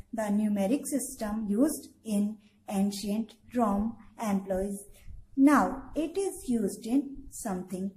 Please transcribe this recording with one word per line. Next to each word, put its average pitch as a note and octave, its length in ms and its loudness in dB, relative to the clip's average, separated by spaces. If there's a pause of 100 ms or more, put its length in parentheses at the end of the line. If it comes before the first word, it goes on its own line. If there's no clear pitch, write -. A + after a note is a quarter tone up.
(140)
the A3 80 -2
numeric G#3 640 2
system A3 600 -4
used A#3 440 2 (160)
in G#3 320 0 (320)
ancient G3+ 640 0 (200)
Rome A3 440 0 (200)
employs. G3 640 -2 (540)
Now C4+ 580 6
it D#4 220 -2
is G4 320 -4
used A3 380 0
in C#4 420 0
something F#3+ 680 -6